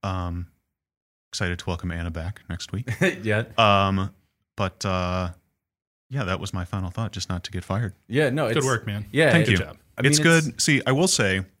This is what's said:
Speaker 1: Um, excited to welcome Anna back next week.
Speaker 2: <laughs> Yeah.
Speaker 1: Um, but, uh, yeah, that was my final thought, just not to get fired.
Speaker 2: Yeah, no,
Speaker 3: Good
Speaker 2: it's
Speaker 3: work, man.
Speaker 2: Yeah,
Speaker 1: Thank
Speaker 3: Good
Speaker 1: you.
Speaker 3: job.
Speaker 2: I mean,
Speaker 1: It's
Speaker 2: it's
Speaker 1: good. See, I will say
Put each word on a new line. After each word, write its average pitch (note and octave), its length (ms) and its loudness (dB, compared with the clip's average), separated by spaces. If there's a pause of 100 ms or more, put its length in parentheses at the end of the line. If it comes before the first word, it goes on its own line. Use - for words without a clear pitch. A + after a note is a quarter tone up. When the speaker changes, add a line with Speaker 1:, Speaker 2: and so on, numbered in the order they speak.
Speaker 1:
Um, F2+ 460 -4 (800)
excited F2 300 -4
to - 60 -10
welcome F2 260 -4
Anna E2+ 180 -4
back D#2+ 380 -8
next - 240 -8
week. G#2 220 -6
Speaker 2:
<laughs> E3 280 -2
Yeah. G#2+ 220 0 (140)
Speaker 1:
Um, G2 520 4 (460)
but, - 280 -4
uh, F#2 460 -2 (800)
yeah, C3 140 -4
that F#2 160 -2
was F#2+ 120 -8
my F2+ 120 -4
final F#2+ 260 -6
thought, A2 220 -6
just - 160 -8
not F2+ 160 -6
to - 80 -12
get F2+ 120 -8
fired. G2+ 300 -4 (140)
Speaker 2:
Yeah, C3+ 220 0
no, C#3 180 -2
Speaker 3:
Good A2+ 100 0
Speaker 2:
it's C3 80 0
Speaker 3:
work, B2 200 0
man. G#2 260 -6
Speaker 2:
Yeah, D3 180 4
Speaker 1:
Thank D#3 160 6
Speaker 3:
Good A#2+ 60 4
Speaker 1:
you. F#2 60 4
Speaker 3:
job. E2 180 -6 (220)
Speaker 2:
I A#2+ 40 -2
mean, C#3+ 80 4
Speaker 1:
It's D3+ 80 2
Speaker 2:
it's D3+ 60 0 (220)
Speaker 1:
good. - 140 -6
See, C#3+ 260 4
I B2+ 60 2
will D#3+ 160 2
say G2 340 2 (180)